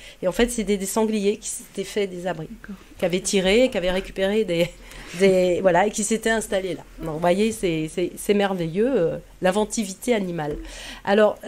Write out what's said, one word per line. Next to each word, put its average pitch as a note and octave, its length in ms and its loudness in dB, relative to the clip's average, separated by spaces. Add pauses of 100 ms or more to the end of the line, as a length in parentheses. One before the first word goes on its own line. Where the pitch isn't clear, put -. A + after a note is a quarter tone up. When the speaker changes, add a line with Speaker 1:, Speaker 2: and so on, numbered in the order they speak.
(220)
Speaker 1:
Et F#3 60 0
en F3+ 40 0
fait, A#3 180 2
c'était G#3 280 -2
des F#3+ 80 -6
sangliers G#3+ 500 0
qui - 140 -12
s'étaient - 340 -10
fait G3+ 220 -4
des F3+ 200 -8
abris, D#3+ 220 -6 (140)
Speaker 2:
D'accord. G3 140 -14 (220)
Speaker 1:
qui - 60 -4
avaient F#3 160 0
tiré, G3+ 500 4
qui A3 80 -2
avaient F3+ 120 0
récupéré G3 540 0
des, E3+ 240 0 (500)
des, F#3 420 6
voilà, F#3 260 6
et G#3+ 40 0
qui G#3 140 -4
s'étaient A3 260 0
installés G3 440 -2
là. - 80 -12 (200)
Donc, D#3+ 120 -6
vous D#3 60 -6
voyez, F#3 320 4
c'est, D#3+ 400 -2
c'est, F3 240 -4
c'est - 180 0
merveilleux, G3 600 0
euh, D#3+ 220 0 (240)
l'inventivité G#3 720 0
animale. E3+ 420 -4 (480)
Alors, G#3 440 4